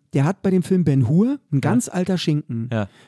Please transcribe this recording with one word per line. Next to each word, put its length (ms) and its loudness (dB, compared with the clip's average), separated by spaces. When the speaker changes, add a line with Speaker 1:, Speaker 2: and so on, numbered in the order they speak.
Speaker 1:
der 120 2
hat 160 -2
bei 80 0
dem 140 2
Film 220 0
Ben 220 2
Hur, 320 2
ein 40 0
Speaker 2:
Ja. 40 2
Speaker 1:
ganz 300 0
alter 280 -2
Schinken, 540 -4
Speaker 2:
Ja. 160 -2